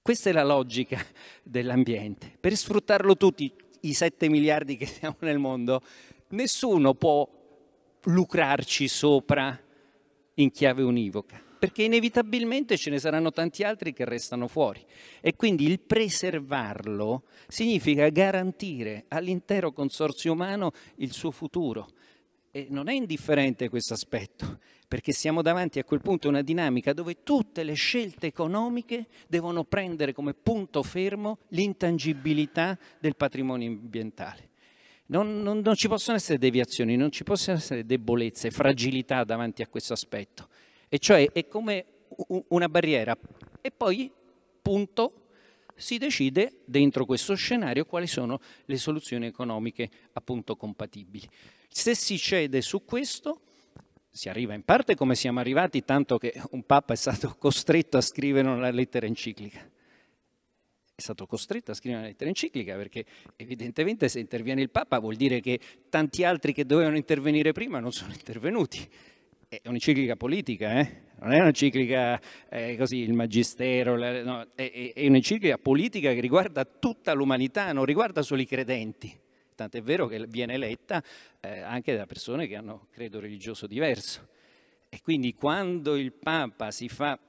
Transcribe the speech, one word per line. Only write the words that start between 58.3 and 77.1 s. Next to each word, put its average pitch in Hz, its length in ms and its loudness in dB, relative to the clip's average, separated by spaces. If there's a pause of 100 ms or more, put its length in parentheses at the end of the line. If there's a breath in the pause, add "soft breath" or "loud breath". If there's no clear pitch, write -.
una 127 220 0
lettera 120 360 -2
enciclica. 107 520 -8 (1400 soft breath)
È - 60 -20
stato - 260 -12
costretto 196 460 -8
a - 20 -8
scrivere 117 280 -8
una 110 80 -12
lettera 135 200 -6
enciclica 110 460 -6
perché 104 280 -10 (300 loud breath)
evidentemente 127 760 -2
se 120 120 -4
interviene 120 420 -4
il 135 80 -2
papa 208 300 0
vuol 110 160 -6
dire 123 240 2
che 123 180 -2 (300 loud breath)
tanti 156 340 0
altri 170 300 2
che 143 120 -2
dovevano 151 320 4
intervenire 151 540 2
prima 156 300 -4
non 117 100 -4
sono - 220 -8
intervenuti. 143 760 -4 (600 soft breath)
È - 160 -14
un'enciclica 123 500 2
politica, 117 640 -2
eh? - 240 -2 (160)
Non - 140 -2
è 151 80 8
un'enciclica, 131 800 2 (300 loud breath)
eh, 117 260 -8
così, 127 220 -2
il 117 160 0
magistero, 120 800 2
la, 120 260 -4
no, 123 320 -8
è, 131 160 -6
è, 123 220 -10
è 143 160 0
un'enciclica 139 500 6
politica 143 540 2
che 120 80 0
riguarda 139 440 0
tutta - 500 -4